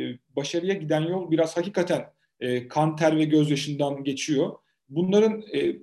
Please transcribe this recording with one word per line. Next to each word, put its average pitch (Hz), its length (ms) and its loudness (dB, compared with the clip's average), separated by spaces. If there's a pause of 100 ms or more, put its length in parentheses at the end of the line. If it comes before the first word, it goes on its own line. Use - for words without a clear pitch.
(300)
başarıya 170 440 -2
giden 156 280 0
yol 175 300 -2
biraz 160 260 2
hakikaten, 170 560 -2 (260)
e, 123 280 -2
kan, 156 280 0
ter 156 220 4
ve 156 60 4
gözyaşından 143 800 0
geçiyor. 143 500 -2 (360)
Bunların, 202 520 2 (120)
e, 139 300 -2